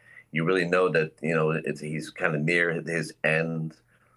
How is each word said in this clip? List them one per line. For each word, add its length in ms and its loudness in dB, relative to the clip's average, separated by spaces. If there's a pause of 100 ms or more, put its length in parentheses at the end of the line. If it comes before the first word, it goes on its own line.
(320)
you 120 -2
really 200 2
know 240 2
that, 240 0 (100)
you 100 0
know, 200 2
it's, 280 -4
he's 300 -8
kind 240 -2
of 80 -2
near 300 2 (100)
his 400 -4
end. 540 0 (400)